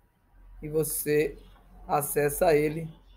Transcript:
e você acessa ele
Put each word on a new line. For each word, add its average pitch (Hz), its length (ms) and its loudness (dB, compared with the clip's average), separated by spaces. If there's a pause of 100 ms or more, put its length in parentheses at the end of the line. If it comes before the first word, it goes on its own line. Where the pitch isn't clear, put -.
(600)
e 151 80 -10
você 151 720 0 (500)
acessa 147 680 2
ele 156 380 0 (240)